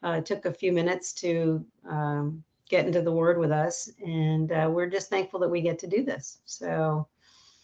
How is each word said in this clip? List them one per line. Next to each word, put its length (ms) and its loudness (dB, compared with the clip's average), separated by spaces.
uh, 160 0
took 240 -4
a 80 -2
few 200 0
minutes 420 0
to, 500 0
um, 540 -2
get 180 4
into 140 2
the 120 0
Word 260 4
with 140 2
us. 380 0
And, 480 0
uh, 200 2
we're 180 0
just 200 -4
thankful 300 -2
that 80 2
we 120 0
get 200 0
to 60 -10
do 180 2
this. 400 -8
So, 640 -2